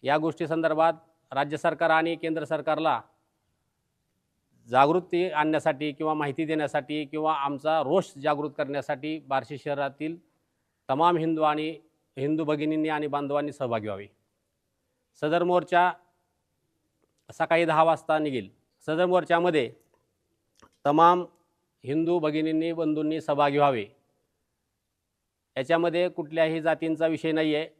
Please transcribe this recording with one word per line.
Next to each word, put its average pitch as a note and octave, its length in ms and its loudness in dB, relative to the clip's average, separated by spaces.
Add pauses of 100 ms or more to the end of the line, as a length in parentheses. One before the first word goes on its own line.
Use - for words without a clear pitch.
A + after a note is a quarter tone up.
या C#3 160 2
गोष्टीसंदर्भात D#3+ 720 0 (400)
राज्य C#3+ 240 -4
सरकार D#3+ 340 0
आणि D#3+ 260 2
केंद्र D#3+ 280 -6
सरकारला D3+ 580 -2 (1700)
जागृती E3+ 640 2
आणण्यासाठी D3+ 640 0
किंवा D#3 220 -2
माहिती D3 300 -4
देण्यासाठी D3+ 600 -4
किंवा D#3 300 -2
आमचा C#3+ 480 -2
रोष E3+ 220 0 (180)
जागृत D3 360 -2
करण्यासाठी C#3+ 600 -6
बार्शी C3+ 400 -6
शहरातील C#3+ 580 -6 (760)
तमाम E3 260 4
हिंदू D#3+ 260 0
आणि D3+ 360 -2 (400)
हिंदू D#3 260 -2
भगिनींनी D#3 440 -2
आणि D3+ 180 -2
बांधवांनी C#3+ 460 -4
सहभागी A#2 340 -4
व्हावे. G2+ 200 -8 (1120)
सदर D#3 240 0
मोर्चा F3+ 480 2 (1400)
सकाळी E3 300 2
दहा D#3+ 200 4
वाजता D#3+ 340 2
निघेल. C3+ 300 -4 (380)
सदर D#3+ 200 0
मोर्चामध्ये E3+ 680 2 (1120)
तमाम E3+ 380 6 (600)
हिंदू E3 340 0
भगिनींनी, D#3+ 540 -2
बंधूंनी D#3 480 -2
सहभागी C#3+ 380 0
व्हावे. C3+ 280 0 (1700)
याच्यामध्ये E3 520 2
कुठल्याही D#3+ 520 0
जातींचा D#3+ 460 0
विषय D#3+ 260 -2
नाही D#3 220 0
आहे. D#3 140 -2 (120)